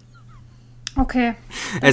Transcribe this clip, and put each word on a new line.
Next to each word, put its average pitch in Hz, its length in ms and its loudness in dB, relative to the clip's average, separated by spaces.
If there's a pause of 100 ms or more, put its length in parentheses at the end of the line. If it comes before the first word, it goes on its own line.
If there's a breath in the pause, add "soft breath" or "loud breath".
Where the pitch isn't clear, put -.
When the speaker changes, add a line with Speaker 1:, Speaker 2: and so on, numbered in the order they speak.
(960)
Speaker 1:
Okay. 247 380 0 (420 loud breath)
Speaker 2:
Es 139 40 -6
Speaker 1:
Das 139 120 6